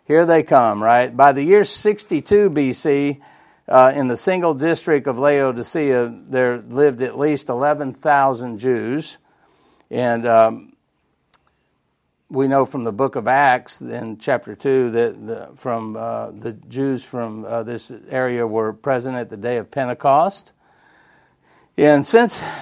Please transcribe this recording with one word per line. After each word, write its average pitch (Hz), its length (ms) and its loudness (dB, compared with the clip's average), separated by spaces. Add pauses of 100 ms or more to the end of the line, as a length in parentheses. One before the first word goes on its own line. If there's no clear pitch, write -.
here 160 200 4
they 165 180 4
come, 113 400 4
right? 120 320 2
By 139 160 8
the 139 120 -2
year 196 200 6
sixty-two 208 880 0
B 139 220 0
C, 143 480 -2 (460)
uh, 131 280 6
in 139 120 -2
the 120 100 -2
single 175 360 0
district 147 540 0
of 120 120 -4
Laodicea, 135 880 0 (220)
there 127 280 0
lived 120 440 0
at 127 180 -4
least 143 300 -2
eleven 139 440 -2
thousand 131 640 0
Jews. 123 580 -4 (720)
And, 120 360 -2
um, 113 420 2 (1600)
we 135 180 -2
know 135 160 2
from 123 220 -6
the 110 80 -6
book 131 240 -4
of 110 100 -6
Acts 127 540 0
in 117 360 -10
chapter 120 380 -6
two 131 360 0
that 110 360 -4
the, 107 300 -12
from, 113 400 -8
uh, 113 340 -10
the 117 220 -12
Jews 127 500 -6
from, 110 400 -10
uh, 113 200 -6
this 117 280 -12 (160)
area 123 400 -2
were 110 240 -2
present 127 460 -4
at 120 120 -10
the 113 60 -16
day 117 220 -6
of 104 120 -8
Pentecost. 143 840 -2 (1200)
And 147 280 4
since 226 360 2 (200)